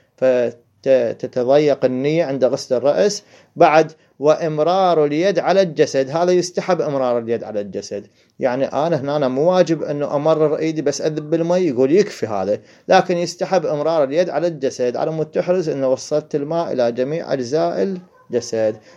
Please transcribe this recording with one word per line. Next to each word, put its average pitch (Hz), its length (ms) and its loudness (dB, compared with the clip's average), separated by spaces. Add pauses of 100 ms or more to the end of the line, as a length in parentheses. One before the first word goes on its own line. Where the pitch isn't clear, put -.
(180)
فتتضيق 127 1700 0
النية 143 400 0
عند 135 200 0
غسل 131 300 0
الرأس. 147 480 2 (320)
بعد 156 360 4 (280)
وإمرار 156 840 2
اليد 170 340 0
على 175 220 2
الجسد، 139 480 0
هذا 170 220 0
يستحب 180 500 0
إمرار 131 360 0
اليد 113 260 -4
على 104 180 -6
الجسد. 101 460 -10 (320)
يعني 131 260 0
أنا 151 360 -2
هنا 143 140 -4
أنا 147 120 0
مو 143 240 2
واجب 165 320 2
أنه 143 320 -4
أمرر 156 420 2
إيدي 156 240 -4
بس 143 200 -2
أذب 151 280 -4
بالمي 165 280 0
يقول 135 340 2
يكفي 185 360 0
هذا، 104 320 -2 (280)
لكن 180 300 2
يستحب 175 480 -2
إمرار 151 380 0
اليد 160 260 0
على 156 180 -2
الجسد 131 500 -4
على 151 140 -2
مود 160 140 -4
تحرز 180 440 -2
أنه 135 180 -2
وصلت 147 480 -2
الماء 156 380 -4
إلى 120 180 0
جميع 135 420 -4
أجزاء 170 640 -2 (340)
الجسد. 113 440 -2 (220)